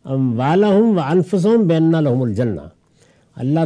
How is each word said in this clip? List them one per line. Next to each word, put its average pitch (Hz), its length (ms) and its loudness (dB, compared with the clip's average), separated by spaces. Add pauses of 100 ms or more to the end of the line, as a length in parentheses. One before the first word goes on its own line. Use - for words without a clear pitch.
اموالہم 165 920 0
وانفسہم 185 680 0
بان 165 360 2
لہم 131 180 0
الجنہ"، 110 380 -4 (760)
اللہ 151 300 -2